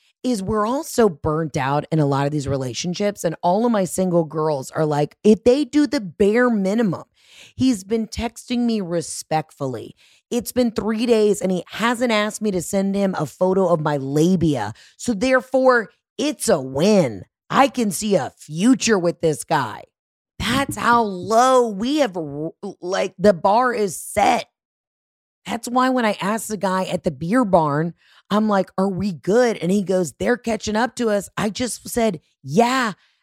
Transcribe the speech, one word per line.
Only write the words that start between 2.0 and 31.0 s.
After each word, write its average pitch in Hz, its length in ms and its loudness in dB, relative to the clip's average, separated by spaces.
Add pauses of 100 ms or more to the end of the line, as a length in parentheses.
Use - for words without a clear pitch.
lot 139 200 2
of 147 60 -2
these 139 160 -4
relationships. 160 760 -4
And 160 200 -4
all 202 240 2
of 240 60 2
my 196 120 2
single 175 400 0
girls 156 460 -4
are 156 160 0
like, 147 360 -2
if 214 220 6
they 277 200 4
do 294 220 2
the 285 140 -2
bare 208 480 2
minimum. 202 560 0 (500)
He's 240 300 0
been 226 220 -2
texting 240 540 -6
me 226 200 0
respectfully. 156 1120 -6 (360)
It's 240 220 -4
been 240 180 2
three 220 340 -2
days 214 380 4
and 190 100 0
he 180 160 -2
hasn't 233 420 -2
asked 214 300 0
me 214 100 -2
to 180 120 -2
send 196 320 -2
him 196 240 0
a 156 80 -2
photo 185 420 2
of 165 120 2
my 147 180 0
labia. 143 760 2 (240)
So - 160 -4
therefore, 254 760 2 (260)
it's 269 320 -4
a 180 100 4
win. 135 680 2 (240)
I 262 180 2
can 220 220 -2
see 208 240 -4
a 143 240 0
future 202 600 0
with 170 220 -2
this 156 240 -2
guy. 123 400 -4 (540)
That's 262 380 -2
how 233 260 2
low 226 680 2
we 233 300 -2
have, 220 180 0
r-, 151 360 -8 (280)
like, 190 380 -4
the 196 160 6
bar 220 400 2
is 196 260 -4
set. - 460 0 (960)
That's 226 240 -8
why 254 220 2
when 254 160 2
I 202 160 0
asked 208 260 -4
the 214 80 -6
guy 185 280 0
at 175 200 -6
the 180 60 0
beer 170 340 0
barn, 165 480 0 (380)
I'm 214 180 2
like, 196 300 0
"Are 196 100 0
we 190 240 -4
good?" 208 460 0
And 170 120 -2
he 202 120 2
goes, 180 320 -2
"They're 226 240 -2
catching 214 380 -4
up 233 200 -2
to 226 140 -2